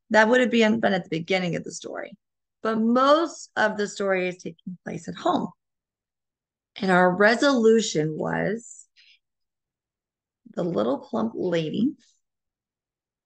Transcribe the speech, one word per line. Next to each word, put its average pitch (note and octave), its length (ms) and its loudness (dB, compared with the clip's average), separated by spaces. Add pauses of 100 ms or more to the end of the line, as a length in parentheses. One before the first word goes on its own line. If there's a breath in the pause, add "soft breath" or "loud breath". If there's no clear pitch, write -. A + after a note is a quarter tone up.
(100)
that G#3+ 180 6
would B3+ 120 4
have B3 120 2
been, A3+ 260 4
been G3+ 140 0
at F#3 100 -2
the - 80 -20
beginning E3+ 460 -2
of - 80 -8
the - 80 -14
story. - 440 -14 (460)
But A3 160 -2
most C4+ 760 2
of G#3+ 200 0
the G#3 120 -4
story F#3+ 400 -2
is F3+ 80 -8
taking F3+ 480 -14
place E3+ 240 -12
at F3+ 80 -10
home. - 340 -2 (1300)
And F#3+ 160 -2
our F3+ 220 4
resolution A3 1000 2
was E3+ 680 -6 (1700 soft breath)
the - 80 -6
little G3+ 360 -2
plump A3+ 360 -6
lady F3+ 600 -2 (1300)